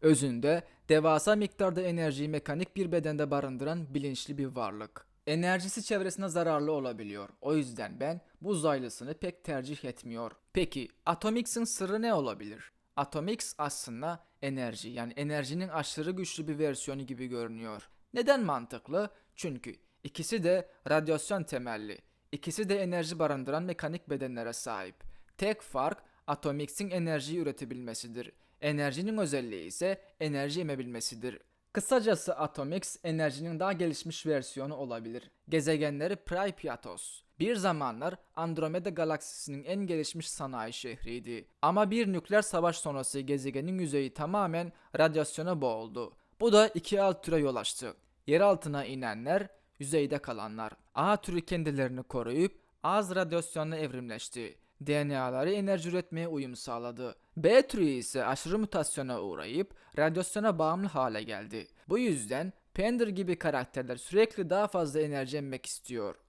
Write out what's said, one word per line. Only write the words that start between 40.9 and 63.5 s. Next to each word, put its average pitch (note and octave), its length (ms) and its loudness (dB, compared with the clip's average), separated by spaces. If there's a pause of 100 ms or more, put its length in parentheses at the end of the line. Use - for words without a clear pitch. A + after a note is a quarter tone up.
Ama F#3+ 280 6
bir A3 220 2
nükleer G3 300 4
savaş E3+ 340 2
sonrası C#3 440 -2
gezegenin C#3 580 0
yüzeyi C#3+ 360 0
tamamen E3+ 580 0 (260)
radyasyona D#3 640 4
boğuldu. A2+ 560 -2 (240)
Bu A3+ 120 6
da G#3+ 160 10
iki G3 340 0
alt F#3 220 2
türe E3 140 4
yol C3+ 180 4
açtı. A2 380 -4 (320)
Yer D3+ 140 6
altına D#3 440 4
inenler, C3 640 0 (300)
yüzeyde C#3+ 400 2
kalanlar. A2 540 -6 (220)
A F#3+ 220 4
türü F3 240 -2
kendilerini C#3 640 0
koruyup C3 580 0 (220)
az F#3 320 2
radyasyonla E3 600 0
evrimleşti. B2 800 -6 (240)
D D3 280 2
N C#3 120 0
A'ları C3 320 2
enerji G3 360 0
üretmeye E3+ 400 -2
uyum C3+ 280 -4
sağladı. A#2+ 600 -6 (200)
B A3+ 300 10
türü G#3 180 2
ise C3 400 0
aşırı D3 340 0
mutasyona C#3+ 640 -2
uğrayıp G2 520 -4 (240)
radyasyona F3 600 2
bağımlı E3 280 2
hale C3 360 0
geldi. G#2+ 460 -8 (200)
Bu F#3+ 100 4
yüzden D#3 540 0 (220)
Pender A#3 340 2
gibi F#3 300 -2
karakterler C3+ 580 -2